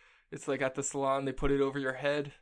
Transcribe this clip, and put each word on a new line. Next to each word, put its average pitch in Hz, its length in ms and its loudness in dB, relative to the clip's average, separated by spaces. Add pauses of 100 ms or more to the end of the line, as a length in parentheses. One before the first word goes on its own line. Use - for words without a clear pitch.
(320)
it's 143 160 -10
like 135 140 2
at 131 120 0
the 139 80 -4
salon, 135 440 0
they 139 60 -2
put 139 180 2
it 139 100 4
over 139 180 2
your 131 160 -2
head? 143 480 -2